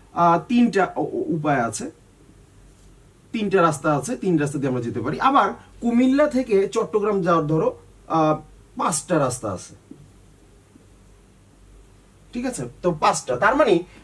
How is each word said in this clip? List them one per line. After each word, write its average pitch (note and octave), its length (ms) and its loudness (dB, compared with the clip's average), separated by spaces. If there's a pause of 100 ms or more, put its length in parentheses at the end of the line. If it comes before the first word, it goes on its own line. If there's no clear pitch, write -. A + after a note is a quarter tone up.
(120)
আহ, F3 360 2
তিনটা G3 480 2
উ-, - 40 -4
উ-, D#3+ 360 -4
উপায় D3 240 0
আছে, A#2 300 -6 (1400)
তিনটা G3 300 2
রাস্তা D#3 340 0
আছে, A#3+ 200 -4
তিন F3+ 220 0
রাস্তা D3 200 -2
দিয়ে C3 120 -2
আমরা B2 120 -4
যেতে A#2 180 -6
পারি। B2+ 200 -4
আবার B3 320 2 (280)
কুমিল্লা C4 460 2
থেকে A#3 420 0
চট্টগ্রাম G#3+ 540 -2
যাওয়ার E3 240 2
ধরো, D#3 300 0 (320)
আহ, D#3 280 2 (420)
পাঁচটা D#3+ 400 -2
রাস্তা A2 340 -4
আছে, - 220 -14 (2500)
ঠিক B3 140 -6
আছে? C#3+ 220 -8 (140)
তো F3+ 100 2
পাঁচটা। G3+ 440 0
তার C4+ 200 2
মানে A3+ 220 4 (260)